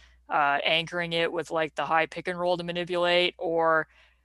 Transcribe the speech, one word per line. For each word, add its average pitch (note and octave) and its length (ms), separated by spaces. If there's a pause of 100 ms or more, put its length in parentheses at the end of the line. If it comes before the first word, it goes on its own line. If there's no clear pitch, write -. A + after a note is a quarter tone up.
(280)
uh, C#3+ 360
anchoring E3+ 500
it E3 180
with, E3 180
like, D#3+ 260
the D3 100
high D#3+ 200
pick E3 220
and F3+ 100
roll F3 200
to F3 60
manipulate, F3 720
or, E3 480 (380)